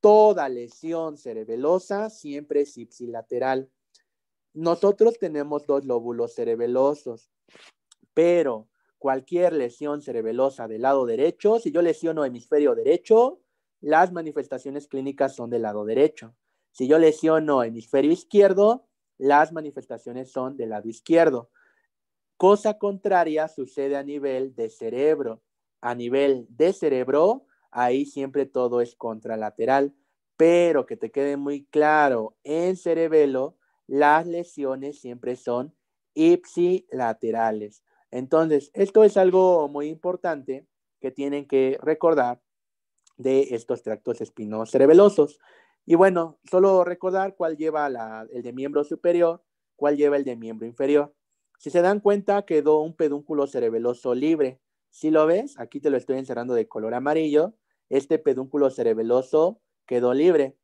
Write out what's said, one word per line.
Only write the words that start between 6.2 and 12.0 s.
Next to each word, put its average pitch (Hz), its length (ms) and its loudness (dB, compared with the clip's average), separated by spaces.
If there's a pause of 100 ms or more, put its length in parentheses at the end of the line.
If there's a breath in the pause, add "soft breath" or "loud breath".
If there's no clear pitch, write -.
cerebelosos, 120 960 -4 (840 soft breath)
pero 156 540 0 (300)
cualquier 151 540 0
lesión 147 500 -6
cerebelosa 120 680 -4
del 110 140 -10
lado 135 240 0
derecho, 160 520 0
si 226 120 -6
yo 165 120 0
lesiono 160 420 -2